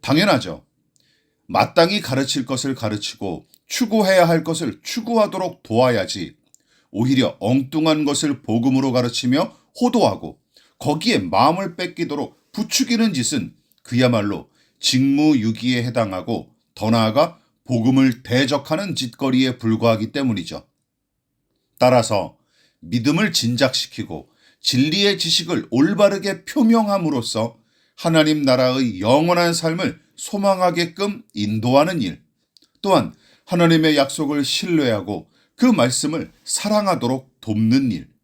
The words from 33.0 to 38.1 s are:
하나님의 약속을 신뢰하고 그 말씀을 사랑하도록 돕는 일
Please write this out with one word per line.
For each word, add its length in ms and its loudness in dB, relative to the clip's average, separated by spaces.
하나님의 520 2
약속을 460 -2
신뢰하고 840 -2
그 100 0
말씀을 640 0
사랑하도록 960 -2
돕는 520 0
일 180 -8